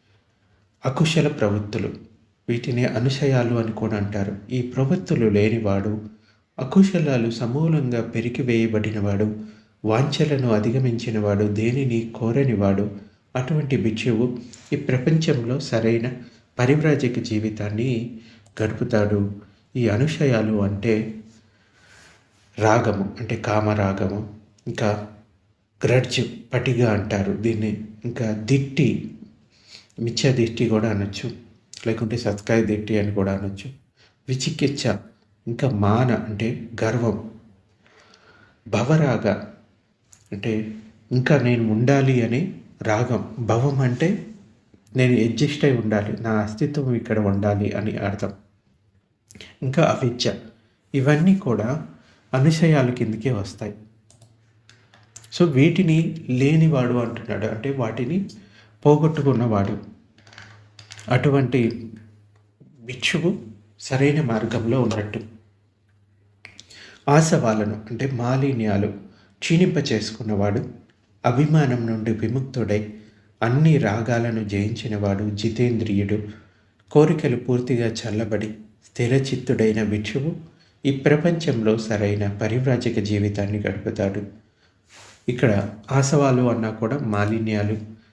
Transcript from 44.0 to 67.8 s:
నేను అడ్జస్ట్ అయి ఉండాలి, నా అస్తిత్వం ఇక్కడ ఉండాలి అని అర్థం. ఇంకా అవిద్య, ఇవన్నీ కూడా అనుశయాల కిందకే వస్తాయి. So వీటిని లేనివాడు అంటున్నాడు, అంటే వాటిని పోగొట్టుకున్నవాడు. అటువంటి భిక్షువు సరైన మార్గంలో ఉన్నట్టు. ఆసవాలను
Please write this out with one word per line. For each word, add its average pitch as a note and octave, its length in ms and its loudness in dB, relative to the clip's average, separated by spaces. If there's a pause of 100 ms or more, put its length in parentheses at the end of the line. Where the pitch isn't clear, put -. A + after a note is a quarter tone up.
నేను B2 280 4
అడ్జస్ట్ C3+ 400 0
అయి C3 120 4
ఉండాలి, G#2+ 460 -2
నా A2+ 80 -2
అస్తిత్వం B2+ 640 -2
ఇక్కడ A2 240 -2
ఉండాలి G2+ 520 2
అని G#2 260 -4
అర్థం. G2 360 -4 (1300)
ఇంకా C3+ 220 2
అవిద్య, G#2+ 500 0 (600)
ఇవన్నీ D3+ 400 4
కూడా A#2 520 -2 (480)
అనుశయాల D3+ 560 4
కిందకే A2 400 -2
వస్తాయి. G#2 440 -6 (1700)
So F3 60 6
వీటిని D#3+ 800 2
లేనివాడు C3+ 680 4
అంటున్నాడు, A2 520 -4
అంటే A2 240 -4
వాటిని C3 600 -4 (560)
పోగొట్టుకున్నవాడు. A#2+ 920 2 (1300)
అటువంటి C3 840 2 (920)
భిక్షువు E3 540 -2 (420)
సరైన C#3+ 420 2
మార్గంలో A#2 600 0
ఉన్నట్టు. G#2 380 -2 (1900)
ఆసవాలను A#2 800 2